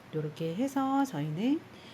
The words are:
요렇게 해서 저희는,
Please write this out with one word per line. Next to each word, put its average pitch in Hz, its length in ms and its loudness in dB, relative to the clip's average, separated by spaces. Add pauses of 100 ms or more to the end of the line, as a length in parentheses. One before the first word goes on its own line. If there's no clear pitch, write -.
(140)
요렇게 156 400 -2
해서 269 500 2
저희는, 196 560 2 (340)